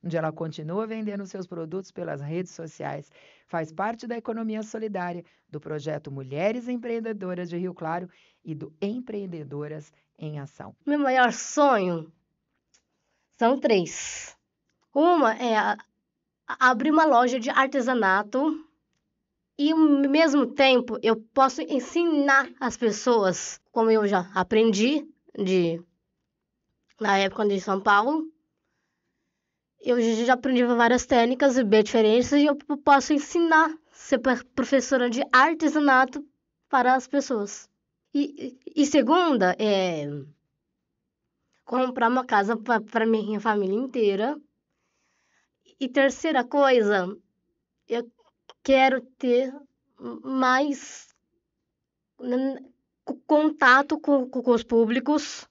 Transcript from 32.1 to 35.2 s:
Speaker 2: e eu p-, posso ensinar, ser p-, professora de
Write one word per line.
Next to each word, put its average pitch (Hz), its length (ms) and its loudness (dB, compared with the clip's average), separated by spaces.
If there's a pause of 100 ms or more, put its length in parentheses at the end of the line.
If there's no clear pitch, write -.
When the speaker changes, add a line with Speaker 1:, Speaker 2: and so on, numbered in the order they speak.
Speaker 2:
e 285 120 6
eu 294 100 4
p-, 294 220 -6
posso 285 380 4
ensinar, 320 600 2 (160)
ser - 280 -4
p-, 247 260 -2 (100)
professora 254 540 0
de 240 140 -4 (100)